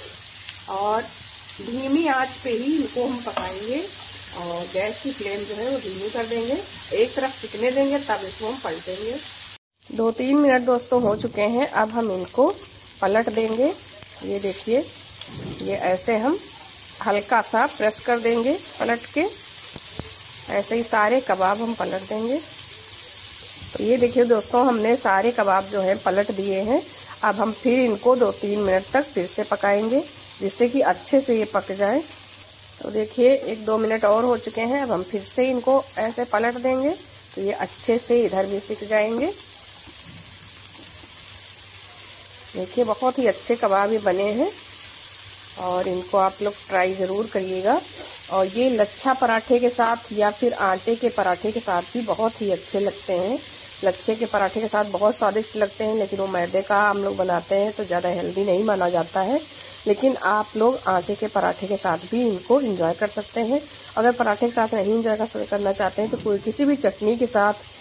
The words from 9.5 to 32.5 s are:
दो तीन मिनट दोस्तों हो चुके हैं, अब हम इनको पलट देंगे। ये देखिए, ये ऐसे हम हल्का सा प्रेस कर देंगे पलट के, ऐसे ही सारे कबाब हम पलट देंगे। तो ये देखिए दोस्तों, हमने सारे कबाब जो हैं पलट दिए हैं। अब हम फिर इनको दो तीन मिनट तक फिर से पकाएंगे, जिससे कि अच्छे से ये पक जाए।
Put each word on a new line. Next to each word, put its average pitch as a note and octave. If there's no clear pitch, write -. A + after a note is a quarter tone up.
दो A3+
तीन C4
मिनट C4
दोस्तों B3
हो G#3+
चुके G#3+
हैं, A#3+
अब G#3+
हम A3+
इनको F#3
पलट A3
देंगे। A3+
ये G3+
देखिए, G3+
ये G3
ऐसे F#3
हम C4+
हल्का G#3+
सा A3+
प्रेस G#3+
कर A#3+
देंगे A#3
पलट A#3
के, D#4
ऐसे G3+
ही A#3
सारे A3+
कबाब F#3+
हम A3+
पलट F#3+
देंगे। A3+
तो G#3+
ये A#3
देखिए A#3+
दोस्तों, A#3+
हमने A#3
सारे G#3
कबाब G3
जो G3
हैं F#3+
पलट G3+
दिए G3
हैं। A#3+
अब G#3
हम A3
फिर B3+
इनको A#3+
दो A3+
तीन G3+
मिनट F#3+
तक C#4
फिर F3+
से G#3+
पकाएंगे, G#3
जिससे G#3+
कि C4+
अच्छे F#3
से B3
ये G#3+
पक G3
जाए। G3+